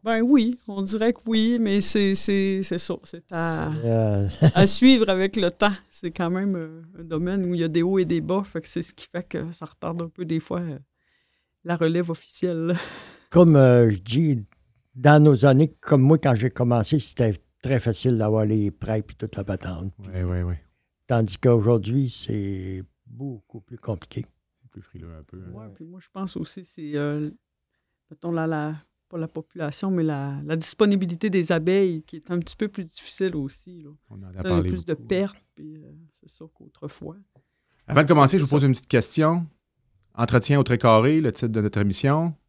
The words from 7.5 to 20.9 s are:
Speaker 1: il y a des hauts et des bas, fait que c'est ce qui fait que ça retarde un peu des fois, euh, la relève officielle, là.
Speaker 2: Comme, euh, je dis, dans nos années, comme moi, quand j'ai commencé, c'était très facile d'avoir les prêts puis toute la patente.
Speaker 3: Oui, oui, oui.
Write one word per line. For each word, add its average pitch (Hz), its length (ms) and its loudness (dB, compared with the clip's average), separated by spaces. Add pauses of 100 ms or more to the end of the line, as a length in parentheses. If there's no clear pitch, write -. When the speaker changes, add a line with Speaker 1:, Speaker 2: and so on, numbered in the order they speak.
Speaker 1:
il 170 80 -2
y - 20 0
a 165 40 0
des 165 160 0
hauts 190 160 0
et 180 60 2
des 165 160 -2
bas, 185 220 -2
fait 165 180 -10
que - 60 -14
c'est - 140 -6
ce - 120 -10
qui - 180 -18
fait - 160 -10
que - 240 -8
ça 165 140 -16
retarde 170 360 -10
un 165 80 -10
peu 175 160 -12
des 160 140 -4
fois, 175 220 -6
euh, 151 180 -10 (840)
la 170 120 -4
relève 165 340 -2
officielle, 170 480 -6 (100)
là. 170 80 0 (560)
Speaker 2:
Comme, 170 240 8
euh, 123 340 8
je 101 80 0
dis, 117 480 0 (500)
dans 147 260 6
nos 143 240 6
années, 143 360 4
comme 139 200 2
moi, 147 160 6
quand 135 180 2
j'ai 120 160 -2
commencé, 120 480 0
c'était 113 340 -2 (280)
très 127 180 0
facile 117 380 0
d'avoir 107 280 0
les 107 260 0
prêts 110 300 -4
puis - 160 -14
toute - 180 -10
la 101 80 -8
patente. 95 560 -8
Speaker 3:
Oui, 92 240 -10
oui, 90 200 -4
oui. 87 100 -4 (540)